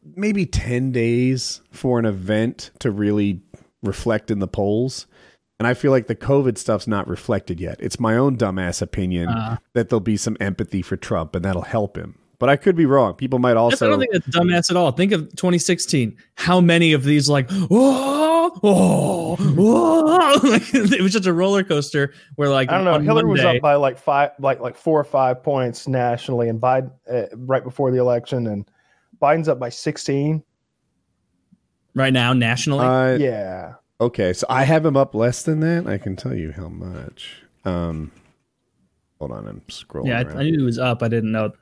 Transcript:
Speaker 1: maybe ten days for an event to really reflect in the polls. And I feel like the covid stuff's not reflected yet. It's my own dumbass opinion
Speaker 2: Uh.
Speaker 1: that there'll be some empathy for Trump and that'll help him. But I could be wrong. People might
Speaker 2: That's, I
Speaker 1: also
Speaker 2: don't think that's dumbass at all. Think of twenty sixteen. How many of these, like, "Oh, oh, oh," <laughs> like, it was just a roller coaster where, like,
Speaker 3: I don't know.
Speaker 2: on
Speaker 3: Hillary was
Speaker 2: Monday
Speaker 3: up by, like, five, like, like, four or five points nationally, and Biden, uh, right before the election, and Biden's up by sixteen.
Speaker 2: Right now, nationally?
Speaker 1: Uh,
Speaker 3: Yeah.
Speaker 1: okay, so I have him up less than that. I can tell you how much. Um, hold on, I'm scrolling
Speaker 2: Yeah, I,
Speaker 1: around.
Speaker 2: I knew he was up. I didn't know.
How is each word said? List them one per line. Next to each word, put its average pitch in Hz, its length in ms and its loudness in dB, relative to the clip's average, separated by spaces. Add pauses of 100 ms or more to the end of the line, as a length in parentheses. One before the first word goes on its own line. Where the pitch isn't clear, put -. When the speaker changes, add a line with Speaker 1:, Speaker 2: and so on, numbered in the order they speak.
(160)
Speaker 1:
maybe 202 300 -2
ten 123 460 -2
days 123 680 0 (100)
for 123 280 -2
an 113 60 0
event 107 720 -2
to 123 120 -2
really 104 500 0 (420)
reflect 110 480 -4
in 104 80 -2
the 95 100 -2
polls. 110 560 -4 (540)
And 113 80 -2
I 123 80 2
feel 139 160 2
like 131 160 2
the 113 80 -2
covid 131 420 0
stuff's - 300 -4
not 101 200 -2
reflected 90 540 -6
yet. 82 180 -10
It's 113 200 -8
my 113 180 2
own 135 180 2
dumbass 95 460 -2
opinion 90 480 -4
Speaker 2:
Uh. 113 280 -4 (160)
Speaker 1:
that 117 160 -2
there'll 117 120 2
be 104 160 0
some 110 240 -4
empathy 101 400 -4
for - 160 -6
Trump 82 380 -6
and 90 100 -4
that'll 92 160 -2
help 104 360 -4
him. - 180 -12 (240)
But 123 100 2
I 143 60 6
could 180 200 0
be 165 120 2
wrong. 127 260 4
People 131 240 -4
might 123 160 2
Speaker 2:
That's, 113 60 4
I 120 260 2
Speaker 1:
also - 60 4
Speaker 2:
don't 302 80 2
think 247 140 -2
that's 175 140 -2
dumbass 175 440 0
at 175 40 0
all. 170 160 2
Think 190 200 0
of 160 240 -4
twenty 175 240 0
sixteen. 151 580 -2 (160)
How 180 260 2
many 170 340 6
of 135 100 2
these, 143 260 2
like, 139 220 2
"Oh, 277 1000 2 (120)
oh, 185 760 2
oh," 311 1040 4
<laughs> 277 60 6
like, 220 140 4 (100)
it 208 280 2
was 190 120 2
just 196 140 0
a 180 60 2
roller 190 300 2
coaster 143 480 -2 (260)
where, 143 120 0
like, 135 220 2
Speaker 3:
I 170 60 2
don't 190 80 2
know. 170 100 4
Speaker 2:
on 147 80 0
Speaker 3:
Hillary 208 260 2
was 135 140 2
Speaker 2:
Monday 123 160 4
Speaker 3:
up - 20 -4
by, 147 140 4
like, 135 240 0
five, 143 400 2
like, 135 200 0
like, 127 160 -6
four 156 240 0
or 143 40 0
five 127 400 0
points 131 440 -2
nationally, 120 640 -2
and 113 100 -4
Biden, 131 300 0 (180)
uh, 117 180 -2 (100)
right 127 280 -2
before 127 280 -2
the 127 80 2
election, 123 480 0
and 101 180 -6 (560)
Biden's 151 260 2
up 131 120 0
by 123 100 -6
sixteen. 151 720 -4 (1500)
Speaker 2:
Right 131 200 2
now, 123 200 4
nationally? 123 520 0
Speaker 1:
Uh, 127 320 2
Speaker 3:
Yeah. 98 560 -4 (260)
Speaker 1:
okay, 110 340 0
so - 160 -4
I 131 140 2
have 151 220 4
him 143 100 2
up 135 180 2
less 117 300 0
than 156 160 -2
that. 170 280 0
I 101 100 -4
can 95 180 -6
tell 127 180 -8
you 80 200 -6
how 85 160 -12
much. 85 760 -16 (220)
Um, 85 460 -4 (1080)
hold 71 120 -10
on, 53 160 -12
I'm 52 200 -16
scrolling - 400 -10
Speaker 2:
Yeah, 117 120 -2
I, 127 40 -2
Speaker 1:
around. 151 160 -8
Speaker 2:
I 139 40 -2
knew 160 160 0
he 135 60 0
was 117 140 -2
up. 123 240 -2
I 117 60 0
didn't 110 220 -2
know. 107 200 -2 (100)